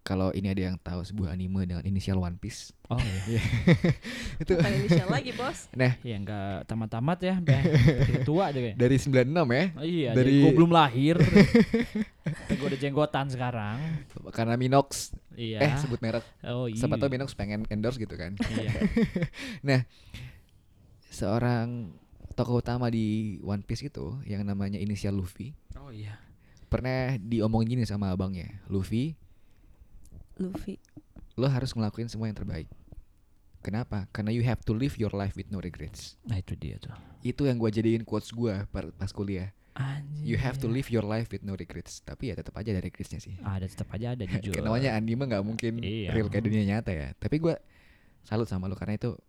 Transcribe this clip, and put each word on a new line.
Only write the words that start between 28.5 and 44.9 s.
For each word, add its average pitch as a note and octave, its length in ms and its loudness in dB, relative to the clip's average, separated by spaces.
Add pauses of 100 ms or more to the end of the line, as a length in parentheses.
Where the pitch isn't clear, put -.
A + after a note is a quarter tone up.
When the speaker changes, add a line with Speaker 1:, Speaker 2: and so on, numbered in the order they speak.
Speaker 1:
"Luffy, G#2+ 520 -2 (1160)
Speaker 3:
Luffy. F#3+ 420 -6 (560)
Speaker 1:
lo B2 120 2
harus C3 260 0
ngelakuin A2 340 -4
semua A2 200 -6
yang G#2+ 100 -6
terbaik." E2 340 -8 (880)
Kenapa? G#2 520 -4
Karena G#2+ 200 -4
you A#2 100 0
have A#2 220 0
to - 80 -4
live B2 240 0
your G#2+ 160 -2
life G2 240 -4
with - 160 -12
no G2 80 -6
regrets. E2+ 640 -10
Speaker 2:
Nah, G#2 160 -4
itu F2 160 -6
dia C#2+ 240 -10
tuh. - 160 -14 (260)
Speaker 1:
Itu B2 220 -4
yang B2+ 160 2
gua A2+ 100 2
jadiin A2+ 360 2
quotes - 260 -6
gua A2 360 -2
per-, F2 260 -8
pas G2 180 -6
kuliah. G2 400 -4 (220)
Speaker 2:
Anjir. C#3+ 520 -6
Speaker 1:
You A2+ 120 0
have B2+ 220 0
to C3 80 -4
live B2 220 0
your A2+ 140 2
life A2 260 -2
with G2 140 -8
no G2+ 120 -6
regrets. - 460 -12
Tapi - 300 -8
ya G2+ 40 -4
tetep - 180 -10
aja A2 180 -6
ada G2 100 2
regretsnya - 380 -8
sih. - 180 -12
Speaker 2:
Ada, F#2+ 300 -4
tetep F#2+ 220 -8
aja A#2+ 240 -6
ada, B2+ 160 -6
Speaker 1:
<laughs> - 40 -6
Speaker 2:
jujur. F#2+ 200 -2
Speaker 1:
Kan - 120 -2
namanya B2 280 2